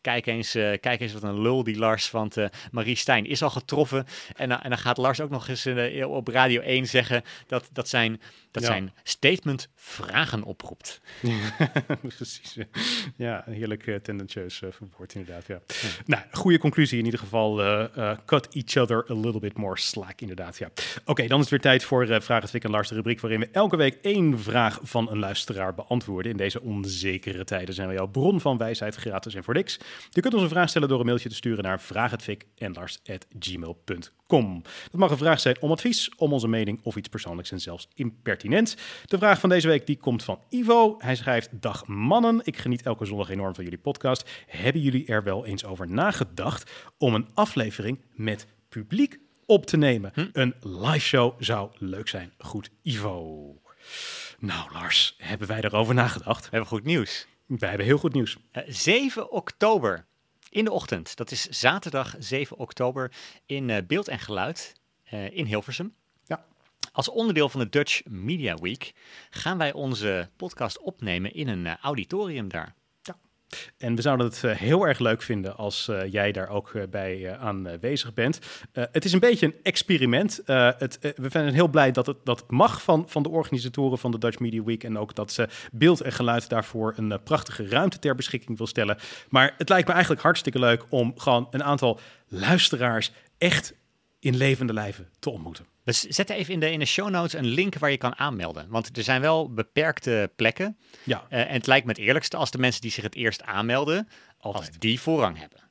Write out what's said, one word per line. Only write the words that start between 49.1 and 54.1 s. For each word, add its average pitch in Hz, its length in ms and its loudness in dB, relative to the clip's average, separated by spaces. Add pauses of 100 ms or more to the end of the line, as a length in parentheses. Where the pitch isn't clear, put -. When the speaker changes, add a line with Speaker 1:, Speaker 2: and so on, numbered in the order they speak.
Speaker 2:
op 214 200 8
te - 100 0
nemen? 120 380 4
Speaker 1:
Hm? 165 180 -2
Speaker 2:
Een 123 280 2
live 104 460 -2
show 123 360 4
zou 104 360 -2
leuk 95 300 -8
zijn. 87 300 -10
Groet - 320 -12 (120)
Ivo." 82 760 -6 (800)